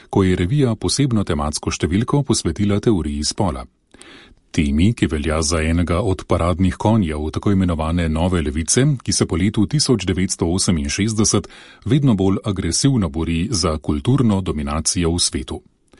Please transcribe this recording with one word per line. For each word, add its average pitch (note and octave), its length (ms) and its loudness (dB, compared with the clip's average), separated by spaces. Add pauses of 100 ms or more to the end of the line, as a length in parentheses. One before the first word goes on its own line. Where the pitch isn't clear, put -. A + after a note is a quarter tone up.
ko G2 140 2
je F#2 120 2
revija A2+ 400 0
posebno A#2 480 0
tematsko D2+ 480 -4
številko A2+ 520 0
posvetila G2+ 560 0
teoriji D2+ 440 0
spola. D2 420 -4 (840)
Temi, D#2 460 2
ki G2 100 0
velja D#2 340 -2
za D#2+ 200 0
enega E2 400 0
od F#2+ 240 -2
paradnih F2+ 480 0
konjev D#2 580 0
tako - 200 0
imenovane E2+ 580 0
Nove E2+ 320 0
levice, D#2 400 0 (220)
ki - 100 -2
se A#2+ 120 2
po F2+ 120 -4
letu G2+ 300 2
tisoč B2 380 0
devetsto F#2 440 -2
oseminšestdeset F#2+ 960 0 (380)
vedno C3 300 4
bolj F#2+ 300 2
agresivno F#2+ 640 0
bori E2 420 -2
za D#2+ 260 0
kulturno G2+ 640 0
dominacijo D#2+ 720 -2
v F2 60 -2
svetu. D2+ 420 -4 (380)